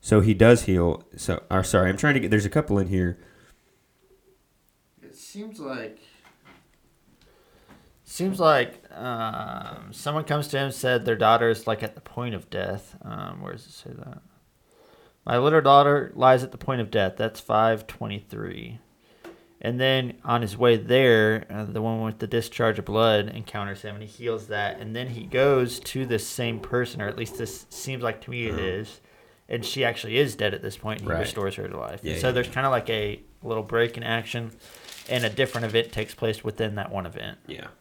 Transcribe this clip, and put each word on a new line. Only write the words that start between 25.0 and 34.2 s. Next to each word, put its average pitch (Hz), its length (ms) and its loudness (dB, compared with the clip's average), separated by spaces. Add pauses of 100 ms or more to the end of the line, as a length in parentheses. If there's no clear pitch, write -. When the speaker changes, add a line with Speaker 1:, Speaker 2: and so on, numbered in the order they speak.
Speaker 2:
he 117 160 -10
goes 127 560 2
to 131 260 -6
this 113 200 -2
same 117 340 -4
person, 123 420 -4
or 101 60 -4
at - 100 -8
least - 180 -8
this - 340 -10
seems 131 320 -10
like 110 200 -4
to - 80 -16
me 120 160 -6
it 107 60 -4
Speaker 1:
Mm-hmm. 101 120 -4
Speaker 2:
is, 95 360 -6 (480)
and 117 160 -6
she 135 200 -2
actually 117 320 -4
is 135 200 0
dead 101 180 -2
at - 80 -10
this 98 140 -8
point, 110 240 -8
and 101 80 -8
he 85 40 0
Speaker 1:
Right. 82 80 0
Speaker 2:
restores 98 360 -4
her 98 100 -8
to - 100 -10
life. 69 260 -10
Speaker 1:
Yeah, 78 100 -6
Speaker 2:
And 85 80 -6
so 127 80 0
Speaker 1:
yeah. 127 40 0
Speaker 2:
there's 123 160 0
kinda 135 220 0
like 120 180 -2
a 104 320 -4 (220)
little 110 200 -6
break 117 340 0
in 117 60 -12
action, 113 500 -6 (560)